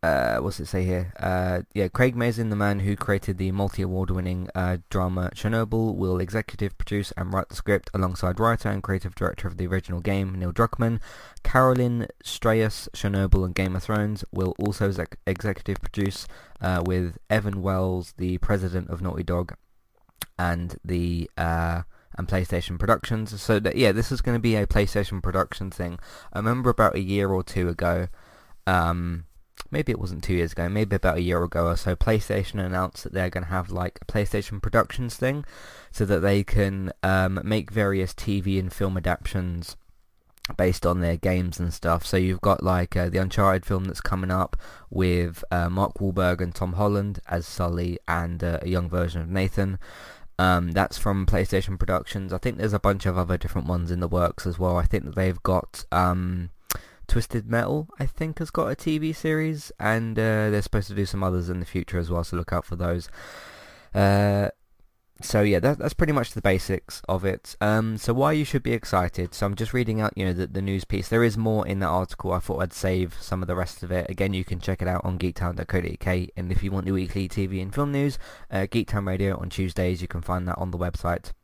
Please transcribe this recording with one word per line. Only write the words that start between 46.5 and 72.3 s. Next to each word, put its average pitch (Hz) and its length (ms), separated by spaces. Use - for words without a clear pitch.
Tom 90 180
Holland 101 560
as 85 180
Sully 87 520
and, 85 340
uh, 85 200
a 87 60
young 90 200
version 85 320
of 82 80
Nathan. 95 500
Um, 90 320
that's 90 260
from 98 300
PlayStation 95 520
Productions. 95 540
I 90 60
think 120 180
there's 104 160
a 104 60
bunch 101 260
of 90 140
other 90 180
different 87 300
ones 85 240
in 90 100
the 87 80
works 87 380
as 87 120
well. 90 200
I 85 80
think - 180
that 73 120
they've 92 260
got, - 500
um, 90 580
Twisted 113 400
Metal, 131 400
I 135 80
think, 160 320
has 160 120
got 156 180
a 135 80
T 156 220
V 156 160
series, 156 640
and, 110 380
uh, 107 320
they're 104 120
supposed 104 260
to 98 60
do 101 120
some 95 160
others 90 260
in 90 100
the 90 80
future 90 320
as 85 120
well, 85 120
so 87 140
look 85 160
out 87 140
for 85 100
those. 87 320
Uh, 101 560
so - 200
yeah, 104 180
that, 135 200
that's - 160
pretty 156 180
much 131 220
the 107 80
basics - 640
of 92 160
it. - 380
Um, 110 340
so 117 160
why 139 200
you 151 120
should 139 180
be 117 120
excited. 90 580
So - 140
I'm 101 100
just 110 160
reading 110 300
out, 107 140
you 95 100
know, 90 80
the, 90 120
the 95 140
news 98 240
piece. - 240
There 117 160
is 107 120
more 110 300
in 98 140
that 92 80
article. 92 440